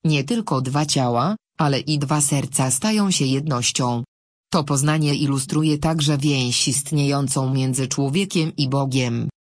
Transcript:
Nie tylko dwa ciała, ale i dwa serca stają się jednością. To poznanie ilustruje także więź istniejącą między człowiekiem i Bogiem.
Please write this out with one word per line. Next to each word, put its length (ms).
Nie 200
tylko 360
dwa 260
ciała, 500
ale 220
i 180
dwa 220
serca 500
stają 400
się 140
jednością. 800
To 120
poznanie 500
ilustruje 640
także 400
więź 500
istniejącą 840
między 340
człowiekiem 680
i 120
Bogiem. 600